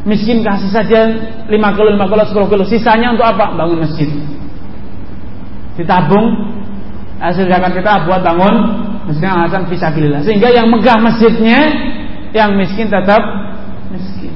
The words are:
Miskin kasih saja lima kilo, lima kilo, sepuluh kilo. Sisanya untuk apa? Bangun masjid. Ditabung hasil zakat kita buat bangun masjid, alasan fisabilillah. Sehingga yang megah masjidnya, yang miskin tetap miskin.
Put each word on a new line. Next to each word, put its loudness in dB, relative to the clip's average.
Miskin 0
kasih 0
saja 2
lima 2
kilo, 4
lima 0
kilo, 2
sepuluh 0
kilo. 2
Sisanya 2
untuk 2
apa? 0
Bangun -2
masjid. -2
Ditabung 2
hasil 0
zakat 2
kita 2
buat 0
bangun 2
masjid, -2
alasan 0
fisabilillah. 0
Sehingga 4
yang 4
megah 4
masjidnya, 4
yang 2
miskin -2
tetap 2
miskin. -6